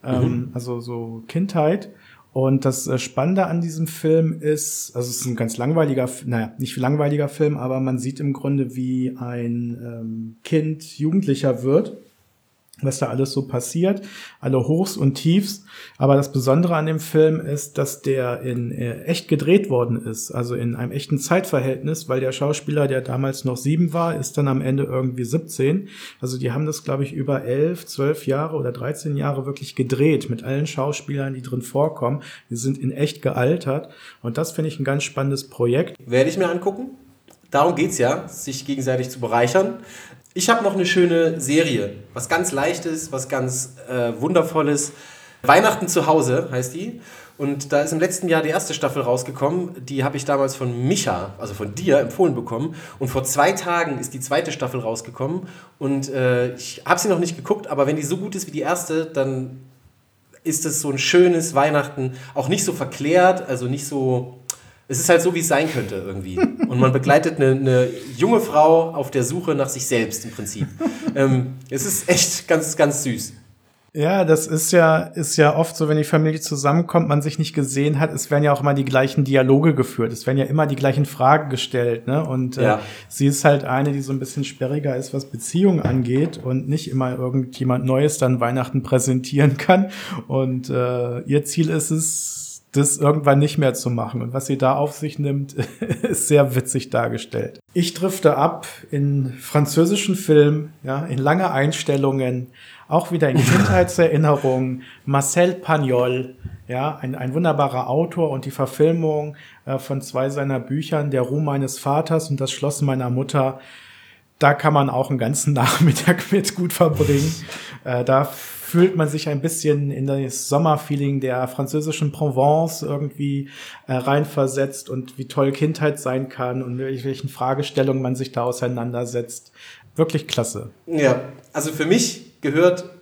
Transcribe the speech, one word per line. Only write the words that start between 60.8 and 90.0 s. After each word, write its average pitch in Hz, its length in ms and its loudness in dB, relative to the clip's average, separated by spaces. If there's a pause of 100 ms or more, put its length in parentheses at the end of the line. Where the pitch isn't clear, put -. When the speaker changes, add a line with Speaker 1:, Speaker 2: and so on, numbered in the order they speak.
Speaker 2:
so 143 100 -2
ein 135 60 -2
schönes 175 580 4
Weihnachten. 139 580 0 (200)
Auch 127 160 -2
nicht - 140 0
so 180 100 0
verklärt, 180 760 2
also 127 200 -4
nicht 143 200 -4
so, 131 520 -2 (480)
es 131 120 -4
ist - 100 -2
halt 170 120 8
so, 175 120 2
wie 165 60 -2
es - 80 -4
sein 156 240 2
könnte 104 240 -4
irgendwie. 95 440 -8
Speaker 1:
<laughs> - 280 -4
Speaker 2:
Und 123 120 -2
man 131 140 6
begleitet 143 460 4
eine, 135 120 6
eine 131 380 4 (280)
junge 208 220 4
Frau 165 540 6
auf 139 180 -4
der 127 120 2
Suche 160 320 -2
nach 135 140 0
sich - 180 -6
selbst 113 380 -2
im 113 60 -10
Prinzip. 104 360 -6 (480)
Ähm, 131 380 2 (160)
es 135 160 -4
ist - 240 -4
echt - 380 0
ganz, - 280 0
ganz 143 280 2
süß. 117 300 -4 (640)
Speaker 1:
Ja, 175 280 2
das 156 200 6
ist 160 280 -2
ja, 160 300 8
ist - 340 -4
ja 151 180 6
oft 160 220 0
so, 156 100 0
wenn 156 80 2
die 151 80 2
Familie 156 380 2
zusammenkommt, 160 640 2
man 147 140 2
sich 151 180 -4
nicht 156 160 -2
gesehen 139 420 2
hat, 156 160 2
es - 160 -6
werden 147 140 4
ja 147 80 6
auch 139 80 2
immer 143 140 4
die 139 100 2
gleichen 135 400 2
Dialoge 135 500 6
geführt, 120 380 0
es - 160 -6
werden 135 100 2
ja 135 60 2
immer 147 240 2
die 139 80 -2
gleichen 143 300 2
Fragen 143 440 4
gestellt, 120 560 -2
ne? 147 220 0
Und, 127 300 -4
äh, 127 60 2
Speaker 2:
Ja. 107 160 4 (280)
Speaker 1:
sie 139 200 2
ist 139 180 2
halt 143 180 6
eine, 139 300 0
die 139 80 -4
so 135 100 -6
ein 135 80 -2
bisschen 131 240 -6
sperriger 135 540 -4
ist, 135 160 -6
was 135 100 -4
Beziehungen 170 560 2
angeht 131 640 0
und 131 240 -2
nicht 147 240 -2
immer 127 260 0
irgendjemand 127 680 -2
Neues 135 320 2
dann 127 240 2
Weihnachten 127 420 0
präsentieren 135 720 2
kann. 190 320 4 (400)